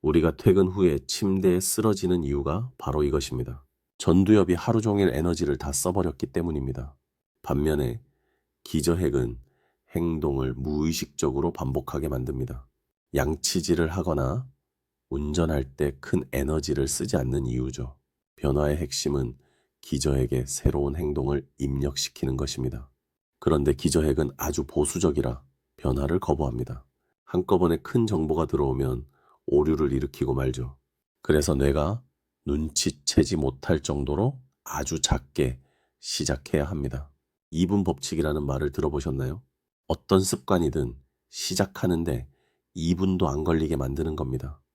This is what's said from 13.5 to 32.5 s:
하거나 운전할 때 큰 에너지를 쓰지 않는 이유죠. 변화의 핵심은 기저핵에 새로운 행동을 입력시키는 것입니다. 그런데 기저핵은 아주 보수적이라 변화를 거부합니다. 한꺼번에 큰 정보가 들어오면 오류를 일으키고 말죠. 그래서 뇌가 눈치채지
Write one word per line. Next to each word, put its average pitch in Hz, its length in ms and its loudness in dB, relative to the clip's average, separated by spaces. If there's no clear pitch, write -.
하거나 80 600 -2
운전할 73 560 0
때 71 340 -4
큰 - 320 -2
에너지를 69 560 0
쓰지 - 300 -2
않는 67 280 0
이유죠. 64 520 -6
변화의 73 400 2
핵심은 71 580 -2
기저핵에 65 640 0
새로운 71 500 0
행동을 71 520 -2
입력시키는 67 800 -4
것입니다. 64 540 -6
그런데 71 340 4
기저핵은 76 640 2
아주 - 280 -4
보수적이라 71 800 0
변화를 69 420 0
거부합니다. 62 680 -2
한꺼번에 87 520 2
큰 - 280 0
정보가 80 400 0
들어오면 65 640 -2
오류를 76 440 2
일으키고 65 440 -2
말죠. 65 420 -4
그래서 76 320 4
뇌가 73 480 2
눈치채지 78 920 0